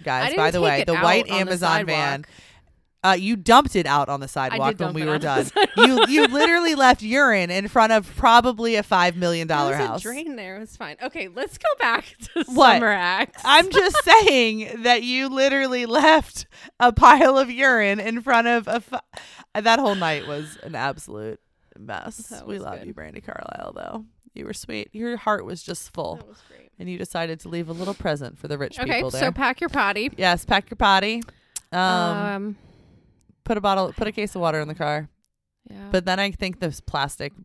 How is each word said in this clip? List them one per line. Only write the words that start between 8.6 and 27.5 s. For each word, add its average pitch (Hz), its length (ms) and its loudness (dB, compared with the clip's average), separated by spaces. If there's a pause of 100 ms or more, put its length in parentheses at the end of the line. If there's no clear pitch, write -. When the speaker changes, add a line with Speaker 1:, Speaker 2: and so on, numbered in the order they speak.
Speaker 1:
a 208 60 0
five 180 340 0
million 170 320 -2
dollar 143 220 0
Speaker 2:
There 139 100 -2
was 123 80 -2
Speaker 1:
house. 113 120 -6
Speaker 2:
a - 20 -10
drain 277 340 -8
there. 190 200 -12
It 208 40 -14
was 220 160 -18
fine. 156 260 -14
Okay, 254 260 -8
let's 226 280 -10
go - 120 -4 (100)
back - 260 0
<laughs> - 300 -18
to 339 180 -2
Speaker 1:
What? 247 220 6
Speaker 2:
summer 226 160 2
acts. 185 520 -2
Speaker 1:
I'm 330 280 6
just 415 260 2
<laughs> 605 80 2
saying 233 800 4
that 240 200 4
you 254 280 -2
literally 269 560 0
left 302 580 4 (340)
a 247 140 6
pile 269 460 8
of 269 120 2
urine 233 500 2
in 226 200 -4
front 233 280 2
of 233 200 0
a. 226 120 -2
Fi-, - 200 -10 (540)
that 226 240 2
whole 233 160 0
night 160 320 -4
was 151 360 -10
an 165 120 -12
absolute 113 640 -8 (380)
mess. 107 400 -14 (100)
Speaker 2:
That - 180 -20
Speaker 1:
We 202 100 -10
Speaker 2:
was - 80 -12
Speaker 1:
love - 160 -12
Speaker 2:
good. - 80 -18
Speaker 1:
you, 214 40 -12
Brandy - 300 -18
Carlisle, - 540 -14
though. 50 280 -14 (300)
You - 100 -14
were - 80 -12
sweet. - 400 -12
Your 233 240 -8
heart 208 300 -4
was 170 160 -12
just - 320 -14
full. 113 220 -8
Speaker 2:
That - 120 -20
was - 140 -20 (120)
great. - 140 -20 (100)
Speaker 1:
And 180 120 -14
you 180 80 -10
decided 165 420 -8
to - 80 -18
leave 165 220 -8